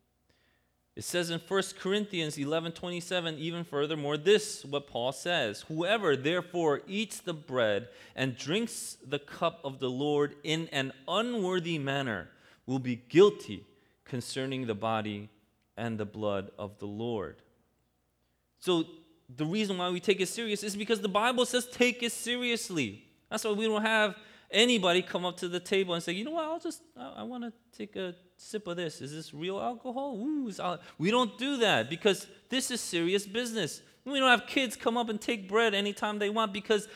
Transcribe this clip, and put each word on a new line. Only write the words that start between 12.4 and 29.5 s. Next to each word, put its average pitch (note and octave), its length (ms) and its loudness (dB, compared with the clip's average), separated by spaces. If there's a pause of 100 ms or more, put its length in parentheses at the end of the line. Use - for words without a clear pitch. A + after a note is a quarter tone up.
will C3 140 -2
be B2 160 -2
guilty D3+ 680 4 (420)
concerning C3 600 -6
the A2+ 80 -2
body G#2+ 560 -2 (480)
and A2+ 220 -4
the G#2+ 60 -2
blood G2+ 520 -2
of G2+ 220 -10
the G#2 80 -8
Lord." G#2 560 -6 (1120)
So E3+ 280 2 (440)
the C3 160 -4
reason G3 320 0
why F3+ 140 -2
we F3+ 80 -2
take F#3+ 200 2
it F3+ 100 0
serious G#3 340 -4
is G#3 120 -4
because G#3 260 0
the G#3 60 0
Bible A#3 380 2
says, - 220 0
"Take B3 340 2
it A#3 100 0
seriously." A3+ 920 -2 (260)
That's A3 140 -2
why A3 80 0
we G#3+ 140 0
don't G#3+ 180 2
have G#3+ 320 2 (340)
anybody F#3+ 540 6
come F3+ 220 -4
up F3+ 120 -2
to F3+ 100 -4
the F3 120 -2
table F#3 340 2
and E3+ 80 0
say, E3+ 120 -4
"You G3 120 -4
know D4 60 -6
what, D#4+ 140 -2
I'll D#4+ 140 -4
just, E4+ 220 -6 (160)
I, - 200 -12
I G#3+ 60 -8
wanna A#3 300 -8 (240)
take G#3 180 -10
a F#3 200 -6 (240)
sip G#3 280 -8
of E3+ 100 -4
this. E3+ 240 -4
Is C3+ 100 -8
this D#3 220 -12
real F3+ 260 -4